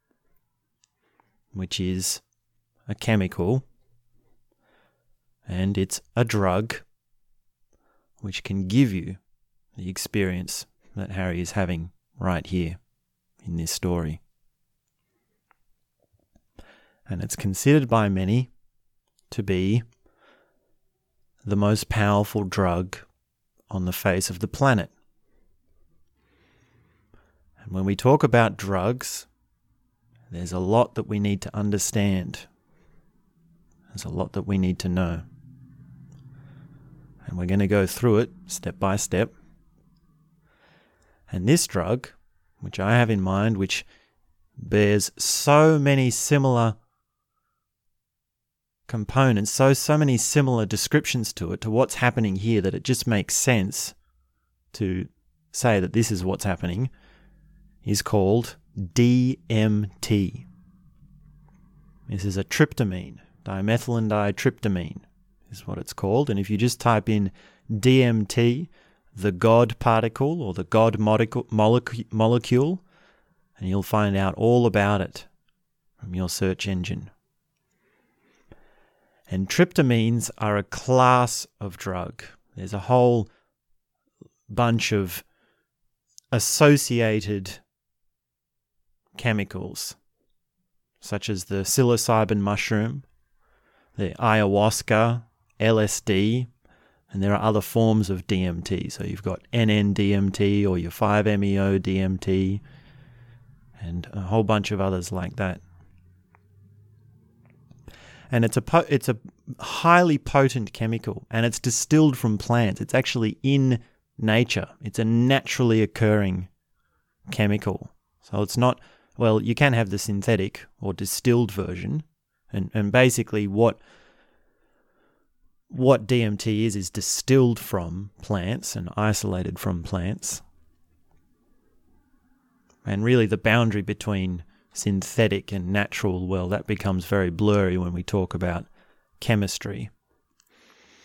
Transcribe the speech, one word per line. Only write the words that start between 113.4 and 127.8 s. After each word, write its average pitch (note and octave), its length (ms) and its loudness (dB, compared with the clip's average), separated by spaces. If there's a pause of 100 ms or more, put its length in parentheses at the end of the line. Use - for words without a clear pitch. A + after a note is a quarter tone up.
in C3+ 380 2 (380)
nature. A2 500 0 (160)
It's A2+ 160 -6
a A#2 60 0
naturally A#2 760 2
occurring G2+ 680 0 (800)
chemical. G#2 580 -2 (320)
So G2+ 200 -6
it's G#2 160 -4
not, B2 240 2 (360)
well, A2 240 2
you A2 140 -2
can C#3+ 160 2
have A2+ 200 0
the G2+ 60 -4
synthetic G2+ 680 -2 (160)
or G2 120 -4
distilled A#2 600 0
version, F#2+ 500 -6 (480)
and, G2 220 -6
and G2+ 180 0
basically A#2 560 2
what, G#2 320 2 (1900)
what B2+ 360 2
D B2 160 2
M G#2 140 0
T G#2+ 300 -2
is, G#2 100 -2
is F#2+ 140 -6
distilled B2 680 2
from F#2 520 -8 (100)